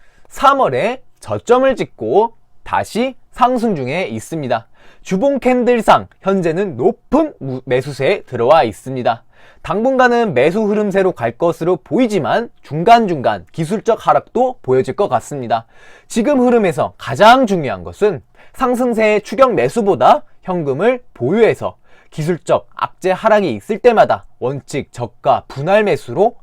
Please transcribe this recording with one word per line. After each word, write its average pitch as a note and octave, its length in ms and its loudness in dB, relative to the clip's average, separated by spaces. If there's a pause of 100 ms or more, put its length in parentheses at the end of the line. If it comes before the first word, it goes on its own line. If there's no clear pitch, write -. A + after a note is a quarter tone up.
(300)
삼월에 A#3+ 760 0 (160)
저점을 B3 560 0
찍고 E3+ 600 -2 (280)
다시 - 520 -4 (160)
상승 A#3+ 440 0
중에 C#3+ 320 -4
있습니다. B2 600 -6 (340)
주봉 C4 380 -2
캔들상 A#3 680 2 (140)
현재는 F3+ 560 -2
높은 A#3+ 640 -2
무-, C3 240 -8
매수세에 C3 560 -2
들어와 C3 420 2
있습니다. B2 600 -6 (380)
당분간은 A#3+ 720 0
매수 E3 300 2
흐름세로 G3+ 480 0
갈 A#2 260 -6
것으로 E3+ 460 -2
보이지만 G#3 680 -2 (120)
중간중간 D#3 920 2
기술적 F#3 560 -4
하락도 A3 540 0
보여질 B2+ 340 0
것 D3+ 140 -2
같습니다. A#2 560 -4 (420)
지금 B3+ 320 0
흐름에서 F#3+ 580 0
가장 A3 480 4
중요한 C#3 380 -4
것은 B2+ 380 -2 (320)
상승세의 A3+ 680 0
추격 B3 300 2
매수보다 F3 680 2 (200)
현금을 F3+ 600 -2 (100)
보유해서 C3+ 640 0 (340)
기술적 D#3+ 680 -4
악재 - 360 -4
하락이 G3 440 0
있을 G3 240 -8
때마다 E3 460 2 (140)
원칙 C3+ 520 -8
저가 A#2+ 560 -4
분할 F#3+ 380 0
매수로 F3 580 -2